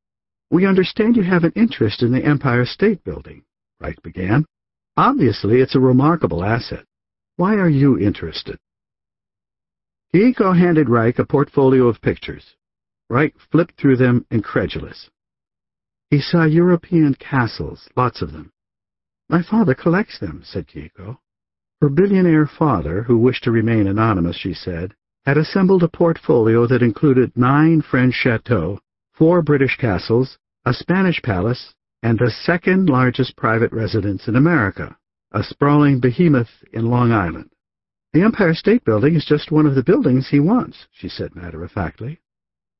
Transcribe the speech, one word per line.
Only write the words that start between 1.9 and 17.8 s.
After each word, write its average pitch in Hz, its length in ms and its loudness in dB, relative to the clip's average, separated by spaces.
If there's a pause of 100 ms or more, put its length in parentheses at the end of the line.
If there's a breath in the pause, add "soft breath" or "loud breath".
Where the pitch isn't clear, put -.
in 120 80 0
the 127 120 -2
Empire 127 420 0
State 202 380 -2
Building," 73 400 -14 (360)
Reich - 240 -12
began. 95 420 -2 (500)
"Obviously, 139 640 2
it's 131 160 0
a 139 40 2
remarkable 127 640 2
asset. 113 420 -6 (500)
Why 196 200 0
are 190 140 0
you 139 280 2
interested?" - 640 -6 (1500)
Keiko 202 420 2
handed 170 320 2
Reich 117 320 0
a - 60 -4
portfolio 135 640 2
of 113 140 -2
pictures. - 540 -8 (540)
Reich 135 260 -2 (160)
flipped 165 260 -2
through 135 200 2
them, 123 320 2
incredulous. 98 800 -6 (1040)
He 147 100 2
saw 170 240 0
European 165 720 2
castles, - 800 -6